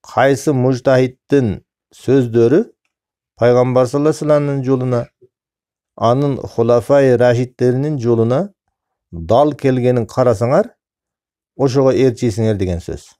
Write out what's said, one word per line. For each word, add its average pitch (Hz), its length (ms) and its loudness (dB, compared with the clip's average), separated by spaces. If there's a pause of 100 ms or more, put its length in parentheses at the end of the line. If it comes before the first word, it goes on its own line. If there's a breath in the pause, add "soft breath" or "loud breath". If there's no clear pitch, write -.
Кайсы 135 500 0
мужтахиддин 131 1080 0 (340)
сөздөрү 123 720 0 (720)
Пайгамбар 123 480 2
саллаллаху 147 380 -2
алейхи - 0 -
ва 151 140 2
салламдын 143 260 -4
жолуна, 127 420 -2 (920)
анын 131 400 0
Хулафай 120 800 2
Рашидтеринин 123 840 0
жолуна 120 540 0 (600)
дал 107 420 0
келгенин 123 520 0
карасаңар, 123 640 -2 (880)
ошого 131 360 2
ээрчийсиңер 113 680 0
деген 90 220 -4
сөз. 78 260 -14 (140)